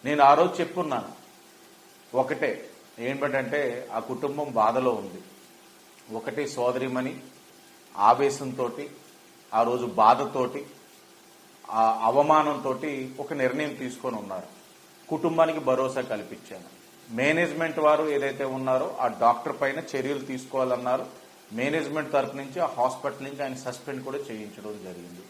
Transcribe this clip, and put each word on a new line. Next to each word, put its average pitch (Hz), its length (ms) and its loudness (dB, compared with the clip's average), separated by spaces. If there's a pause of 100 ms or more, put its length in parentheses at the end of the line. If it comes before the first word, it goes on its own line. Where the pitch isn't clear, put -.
నేను 143 200 6
ఆ 139 100 12
రోజు 175 260 6
చెప్పున్నాను 151 640 -4 (880)
ఒకటే, 131 560 0 (280)
ఏంటంటే 135 920 -2
ఆ 107 60 -2
కుటుంబం 139 520 -4
బాధలో 117 400 4
ఉంది. 101 300 -6 (960)
ఒకటి 135 320 -6
సోదరిమణి 127 680 -2 (800)
ఆవేశంతోటి, 131 960 2 (640)
ఆ 113 80 4
రోజు 120 240 0
బాధతోటి, 120 800 4 (1040)
ఆ 110 320 4
అవమానంతోటి 135 1160 2
ఒక 139 140 -8
నిర్ణయం 139 420 0
తీసుకొని 127 420 -6
ఉన్నారు. 98 300 -8 (600)
కుటుంబానికి 160 520 2
భరోసా 131 400 0
కల్పించాను. - 680 -10 (460)
మేనేజ్‌మెంట్ 156 640 0
వారు 151 260 4
ఏదైతే 139 400 -2
ఉన్నారో 131 560 0
ఆ 127 60 2
డాక్టర్ 120 540 2
పైన 135 180 0
చర్యలు 139 420 -4
తీసుకోవాలన్నారు. 127 840 -2 (460)
మేనేజ్‌మెంట్ 143 600 -2
తరపు 127 240 0
నుంచి 139 240 -8
ఆ 165 60 2
హాస్పిటల్ 127 580 -2
నుంచి 139 180 -8
ఆయన 131 120 -6
సస్పెండ్ 127 500 -10
కూడా 135 140 -6
చేయించడం 107 680 -10
జరిగింది. 87 460 -14